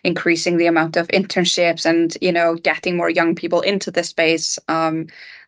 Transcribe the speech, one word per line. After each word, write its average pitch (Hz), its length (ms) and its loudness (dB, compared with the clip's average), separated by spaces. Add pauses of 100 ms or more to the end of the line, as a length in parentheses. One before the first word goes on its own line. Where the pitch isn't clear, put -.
increasing 175 540 0
the 170 100 4
amount 165 300 2
of 170 120 0
internships 175 760 0
and, 165 380 2
you 180 100 2
know, 170 220 2
getting 170 420 -2
more 170 140 0
young 165 240 2
people 170 260 -2
into 196 300 -2
this 170 180 -2
space. 160 500 0 (100)
Um, 160 400 -2 (400)